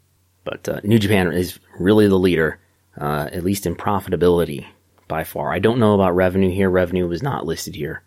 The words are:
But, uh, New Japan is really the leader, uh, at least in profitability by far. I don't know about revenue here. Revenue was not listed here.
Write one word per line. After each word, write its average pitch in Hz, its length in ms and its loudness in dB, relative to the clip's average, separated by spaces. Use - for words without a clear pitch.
But, - 240 -10
uh, 76 160 -8
New 113 140 4
Japan 98 340 2
is 90 260 -4
really 104 300 4
the 95 100 4
leader, 85 420 0
uh, 73 340 -4
at 92 100 -8
least 98 240 -2
in 85 80 -2
profitability 87 920 0
by 80 160 -6
far. 73 280 -6
I 82 60 -2
don't 110 200 2
know 107 160 4
about 95 200 2
revenue 92 360 2
here. 95 200 0
Revenue 90 380 0
was 85 140 -6
not - 240 -6
listed - 280 -8
here. 76 320 -10